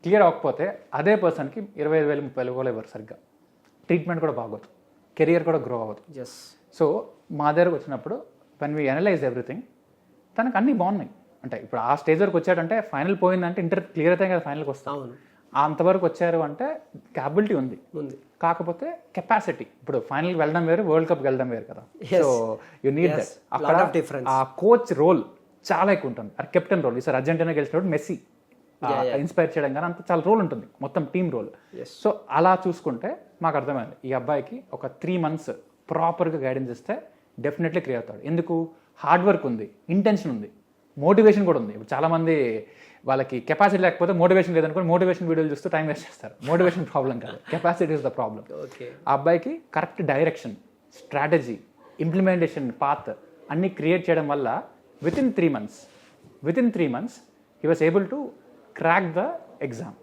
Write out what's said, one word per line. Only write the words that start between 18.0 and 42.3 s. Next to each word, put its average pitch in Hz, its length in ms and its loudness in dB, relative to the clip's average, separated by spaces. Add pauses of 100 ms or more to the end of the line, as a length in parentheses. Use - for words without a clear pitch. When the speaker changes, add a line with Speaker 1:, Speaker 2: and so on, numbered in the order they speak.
Speaker 1:
కాకపోతే 170 580 -2 (160)
కెపాసిటీ, 190 480 -2
ఇప్పుడు - 360 -6
ఫైనల్కి 160 400 -4
వెళ్ళడం 160 260 2
వేరు, 175 180 2
వరల్డ్ 160 260 2
కప్కి 147 140 0
వెళ్ళడం 131 260 0
వేరు 113 140 -6
కదా. - 200 -18 (200)
Speaker 2:
Yes. 170 180 2
Speaker 1:
So 147 60 4 (580)
you 135 60 2
need 151 160 2
Speaker 2:
Yes. 151 120 0
Speaker 1:
that. - 100 -6
Speaker 2:
Lot - 240 -14
Speaker 1:
అక్కడ 160 340 4
Speaker 2:
of 175 100 -2
difference. 135 300 -4
Speaker 1:
ఆ 131 160 2
కోచ్ 226 500 2
రోల్ 151 300 4 (480)
చాలా 190 200 2
ఎక్కువ 139 180 0
ఉంటుంది. 107 300 -10
ఆ 147 40 -6
కెప్టెన్ 180 400 0
రోల్, 120 140 0
ఈసారి 127 200 0
అర్జెంటీనా 165 340 0
గెలిచినప్పుడు 156 400 -2
మెస్సీ, 151 280 -4 (640)
ఆ, 127 80 -2
Speaker 2:
యా, 117 120 0
యా. 127 120 -2
Speaker 1:
ఇన్స్పైర్ 160 420 0
చేయడం 139 160 -2
కానీ 156 120 -4
అంత 175 100 -4 (160)
చాలా 165 160 2
రోల్ 220 120 4
ఉంటుంది, 139 260 -2 (160)
మొత్తం 147 220 -4 (100)
టీమ్ 180 180 0
రోల్. 113 160 -6 (280)
Speaker 2:
Yes. 123 120 -14 (180)
Speaker 1:
So 208 80 4 (160)
అలా 180 380 4
చూసుకుంటే 170 540 -4 (200)
మాకు 160 160 0
అర్థమైంది, 131 380 -4 (100)
ఈ 131 80 -4
అబ్బాయికి 143 500 -4 (100)
ఒక - 140 -10
త్రీ 170 300 -4
మంత్స్ 160 320 -4 (400)
ప్రాపర్గా 165 480 -2
గైడెన్స్ 131 340 -4
ఇస్తే 214 300 -8 (400)
definitely 156 380 -2
క్లియర్ 123 240 -6
అవుతాడు. 107 240 -14
ఎందుకు? 165 420 -2 (280)
హార్డ్ 175 280 2
వర్క్ 190 200 4
ఉంది, 110 260 -4 (180)
ఇంటెన్షన్ 190 420 2
ఉంది, 104 200 -8 (460)
మోటివేషన్ 202 480 6
కూడా 156 140 4
ఉంది. 107 140 -6
ఇప్పుడు 110 220 -8
చాలామంది 151 720 0 (380)